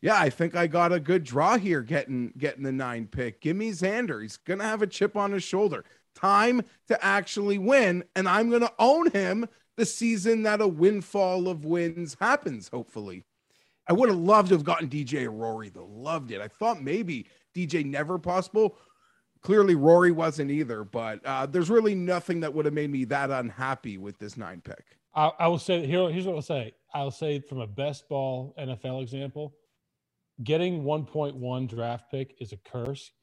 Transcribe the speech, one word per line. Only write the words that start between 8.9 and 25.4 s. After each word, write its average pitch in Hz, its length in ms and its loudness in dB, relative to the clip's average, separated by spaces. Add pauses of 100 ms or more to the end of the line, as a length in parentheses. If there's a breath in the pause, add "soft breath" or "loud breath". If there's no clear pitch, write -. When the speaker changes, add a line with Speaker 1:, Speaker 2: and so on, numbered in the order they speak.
Speaker 1:
him 202 360 0 (300 soft breath)
the 233 80 2
season 226 580 0
that 214 180 2
a 214 60 4
windfall 185 800 2
of 165 160 -4
wins 170 560 -2
happens, 190 500 -2
hopefully. 104 540 -10 (640)
I 170 60 4
would 240 140 4
have 196 100 2
loved 190 320 6
to 190 60 6
have 156 80 0
gotten 165 240 -2
D 143 160 -6
J 131 220 -4
or 117 60 -6
Rory, 110 380 -6
though. 87 200 -20
Loved 131 420 -8
it. 98 80 -8
I 104 80 -8
thought 214 340 -2
maybe 151 460 -4 (260 soft breath)
D 180 120 -4
J 156 180 -2
never 147 340 -4
possible. 185 600 0 (640 soft breath)
Clearly, 196 340 6
Rory 170 360 8
wasn't 156 400 0
either, 120 340 -4
but, 110 400 -8
uh, 127 200 -4
there's 165 240 0
really 220 260 4
nothing 180 460 -2
that 156 120 -4
would 151 120 0
have 147 80 0
made 147 160 -2
me 139 160 -2
that 139 240 -2
unhappy 127 680 -4
with 98 220 -14
this 104 180 -12
nine 92 240 -14
pick. - 360 -18 (160)
Speaker 2:
I, 156 260 2